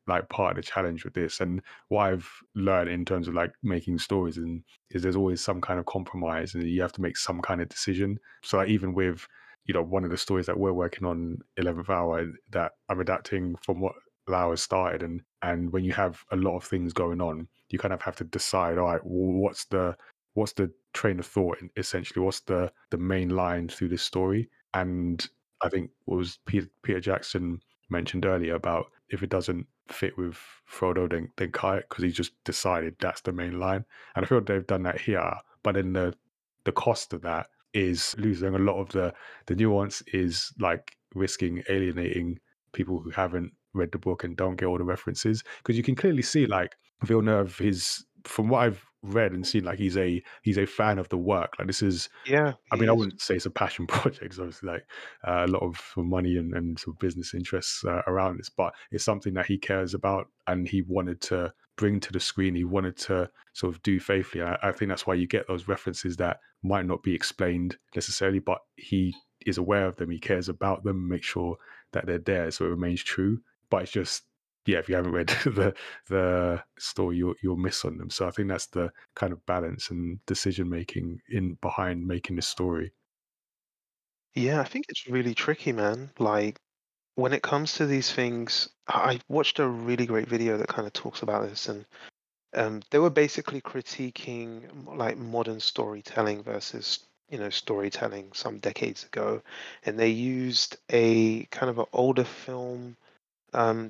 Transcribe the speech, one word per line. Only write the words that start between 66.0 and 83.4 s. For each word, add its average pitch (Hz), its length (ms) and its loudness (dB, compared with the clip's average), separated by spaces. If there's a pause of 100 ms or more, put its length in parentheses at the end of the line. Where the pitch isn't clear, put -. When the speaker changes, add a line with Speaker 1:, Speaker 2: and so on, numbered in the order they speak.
Speaker 1:
that 90 220 0 (220)
might 95 240 2
not 90 160 -2
be 92 140 2
explained 87 640 0 (160)
necessarily, 98 440 0
but - 200 0 (160)
he 92 400 0 (320)
is 92 100 0
aware 98 300 4
of 90 80 -4
them, 85 160 -4
he 82 80 -6
cares 92 300 0
about 95 340 -2
them, 95 260 -2
make 87 140 -2
sure 87 340 -4 (360)
that - 120 -2
they're 87 140 -2
there, 87 320 0
so - 140 -2
it 90 40 2
remains 87 320 0
true. 104 400 0 (300)
But 92 120 4
it's - 80 -10
just, - 340 -4 (420)
yeah, 95 100 4
if 80 120 -2
you 90 60 2
haven't 90 180 2
read 85 140 0
<laughs> - 180 0
the, 101 280 4 (340)
the 90 540 2 (160)
story, 87 400 -2
you'll, 90 240 2
you'll 92 160 2
miss 92 260 0
on 82 140 -2
them. 85 140 -8
So 92 160 0
I 87 40 -4
think 98 180 -2
that's 90 180 -4
the 87 240 -2 (240)
kind 92 180 0
of 87 140 -12
balance 90 420 -2
and 87 380 -4
decision 95 420 0
making 87 600 -4
in, 92 320 0
behind 90 440 -2
making 90 300 -4
this 82 120 -2
story. 87 440 -2 (1400)